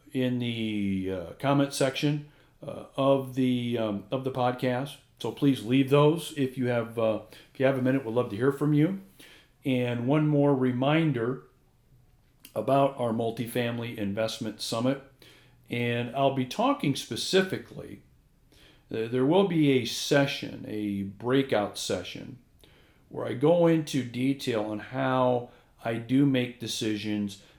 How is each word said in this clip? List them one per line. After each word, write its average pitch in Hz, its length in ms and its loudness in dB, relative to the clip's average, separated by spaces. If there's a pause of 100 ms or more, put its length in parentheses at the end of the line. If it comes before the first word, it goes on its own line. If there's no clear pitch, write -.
(140)
in 127 260 0
the, 107 720 -2
uh, 87 220 -8
comment 139 400 0
section, 147 520 -2 (400)
uh, - 200 -12 (120)
of 135 380 2
the, 123 420 0
um, 104 340 -2
of 135 120 -2
the 131 80 -2
podcast. 127 680 -2 (220)
So 113 120 -4
please 127 320 2
leave 127 280 2
those 151 440 4
if 131 220 -2
you 127 100 0
have, 117 300 -2
uh, 110 220 0 (340)
if - 60 -10
you 131 80 4
have 135 100 2
a 127 60 0
minute. 131 200 2
We'd 113 120 -6
love 120 140 0
to 101 60 -6
hear 127 160 2
from 147 220 0
you. 160 280 2 (640)
And 123 440 0
one 151 200 2
more 143 280 4
reminder 131 880 0 (1120)
about 135 420 2
our 120 160 -2
multifamily 117 800 -4
investment 110 640 -4
summit. 123 440 -2 (640)
And 120 460 -4
I'll 139 200 2
be 135 100 -2
talking 208 500 0
specifically, - 1080 -4 (920)
uh, 113 160 -4
there 127 180 0
will 185 220 6
be 156 260 4
a 123 120 2
session, - 800 0
a 104 360 -4
breakout 117 760 0
session, - 600 -8 (720)
where 120 180 -8
I 113 60 -4
go 165 340 4
into 156 360 2
detail 123 600 -2
on 107 160 -4
how 127 680 0 (340)
I 120 120 -4
do 127 300 2
make 123 340 0
decisions, 107 800 -4 (180)